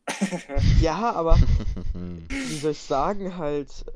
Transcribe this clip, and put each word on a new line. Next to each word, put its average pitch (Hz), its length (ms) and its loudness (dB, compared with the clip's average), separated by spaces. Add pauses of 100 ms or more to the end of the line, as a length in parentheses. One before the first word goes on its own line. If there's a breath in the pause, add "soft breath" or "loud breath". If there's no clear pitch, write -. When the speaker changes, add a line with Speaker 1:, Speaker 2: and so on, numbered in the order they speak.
Speaker 1:
<laughs> - 760 2
Speaker 2:
Ja, 175 300 2
aber 165 240 4
Speaker 3:
<laughs> - 580 2
Speaker 2:
wie 180 640 -8
soll 151 140 -2
ich 147 100 -10
sagen, 180 560 -2
halt, 147 480 -6 (100)